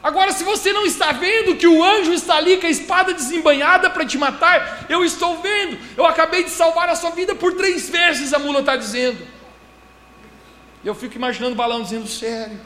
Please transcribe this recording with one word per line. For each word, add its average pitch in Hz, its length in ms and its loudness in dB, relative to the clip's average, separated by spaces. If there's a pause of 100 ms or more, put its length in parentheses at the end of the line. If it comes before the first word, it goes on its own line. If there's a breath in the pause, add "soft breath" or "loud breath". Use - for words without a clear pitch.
Agora, 370 300 2
se - 100 -4
você 392 300 -2
não 415 120 0
está 311 280 0
vendo 370 440 0
que 339 100 2
o 330 180 8
anjo 381 280 4
está 339 240 0
ali 359 200 4
com 359 100 -4
a 330 40 0
espada 370 440 0
desembainhada 320 760 2
para 339 160 -2
te 233 140 -4
matar, 294 680 0
eu 349 160 2
estou 339 360 -2
vendo. 392 380 -4 (180 loud breath)
Eu - 80 2
acabei 330 400 2
de - 60 -8
salvar 330 380 2
a 339 80 0
sua 339 140 -4
vida 370 240 -4
por 359 200 -2
três 370 340 -2
vezes", 302 440 0
a 294 60 0
mula 285 220 0
está 277 140 0
dizendo. 240 500 -4 (1600)
Eu 208 100 -6
fico 247 200 -12
imaginando 247 380 -4
o 220 40 -6
Balaão 233 260 -2
dizendo, 214 240 -8
"Sério?" 226 600 -8